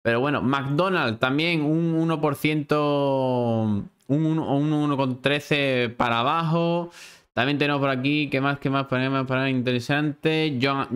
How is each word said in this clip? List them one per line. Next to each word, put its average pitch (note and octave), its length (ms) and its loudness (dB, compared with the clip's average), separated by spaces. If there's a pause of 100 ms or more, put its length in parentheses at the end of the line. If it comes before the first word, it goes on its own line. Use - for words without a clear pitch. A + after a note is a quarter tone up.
Pero A#2 160 2
bueno, C3+ 240 0
McDonald's C#3 800 0
también D#3 420 0
un E3 320 0
uno D#3+ 260 0
por D3+ 140 0
ciento, C#3 1300 0
un A2 640 -2
uno, D#3 300 0
un D3 160 2
uno D3 240 0
con C3 240 -2
trece C#3 720 0
para A#2 260 0
abajo. E3+ 680 0 (440)
También C3+ 240 0
tenemos C#3+ 220 2
por C3+ 100 2
aquí, C#3 380 0
¿qué C3+ 120 -2
más, C#3 180 0
qué C#3 120 -2
más, C3+ 160 0
qué C3 240 0
más, C3+ 160 -2
qué C3 80 -4
más C3+ 160 0
interesante? C#3+ 1120 0
John-, C#3 360 0